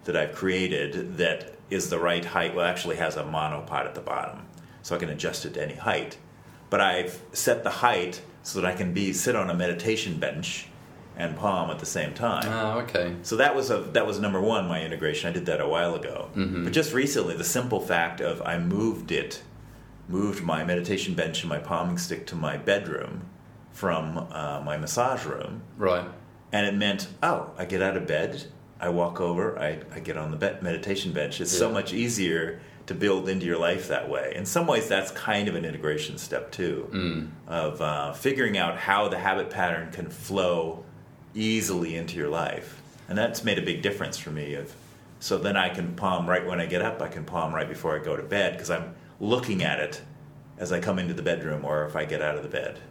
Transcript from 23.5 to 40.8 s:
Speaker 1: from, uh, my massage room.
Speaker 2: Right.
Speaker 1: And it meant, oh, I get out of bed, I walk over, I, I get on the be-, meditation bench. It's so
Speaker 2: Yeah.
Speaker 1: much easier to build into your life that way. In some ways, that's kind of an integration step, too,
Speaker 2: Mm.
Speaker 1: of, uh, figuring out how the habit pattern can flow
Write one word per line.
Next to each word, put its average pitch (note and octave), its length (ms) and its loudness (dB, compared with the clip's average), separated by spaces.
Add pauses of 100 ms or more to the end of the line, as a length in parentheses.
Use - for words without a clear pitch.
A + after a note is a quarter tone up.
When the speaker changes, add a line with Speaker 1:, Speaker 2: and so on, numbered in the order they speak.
Speaker 1:
from, E2 460 0 (120)
uh, D2 340 -4
my D2 120 -2
massage A#2+ 480 0
room. D#2 380 -6 (160)
Speaker 2:
Right. F2+ 260 4 (480)
Speaker 1:
And G#2 140 4
it G2 80 2
meant, G3+ 320 2 (160)
oh, F2+ 340 2
I F#2 80 -4
get F2+ 160 0
out F#2+ 160 2
of F2 120 -2
bed, D#2+ 360 0 (360)
I F2+ 80 0
walk F2 320 2
over, F2+ 380 2
I, D#2 200 0 (160)
I - 60 -8
get D#2+ 160 -6
on D#2 160 -4
the D#2 40 -4
be-, G2 260 0
meditation F2+ 500 -2
bench. D2 280 -2
It's - 160 0
so A2+ 120 6
Speaker 2:
Yeah. A2+ 60 0
Speaker 1:
much F#2+ 180 -2
easier F2+ 680 0 (260)
to F#2+ 80 -6
build F#2 340 2
into F#2 180 0
your E2+ 120 2
life E2+ 300 2
that C2 220 0
way. C2+ 240 0
In G2+ 100 -4
some E3+ 220 2
ways, A#2+ 220 4
that's F#2+ 240 2
kind G#2 360 0
of F2+ 60 0
an E2 100 -2
integration D2+ 540 -2
step, - 320 -6
too, E2+ 420 -2
Speaker 2:
Mm. D#2+ 380 -2 (160)
Speaker 1:
of, D#2+ 340 -2
uh, D2 320 0
figuring A#2+ 460 2
out E2+ 200 2
how G2+ 300 4
the F2+ 100 0
habit F#2+ 320 2
pattern E2 420 0
can E2 180 -6
flow F2 760 0 (500)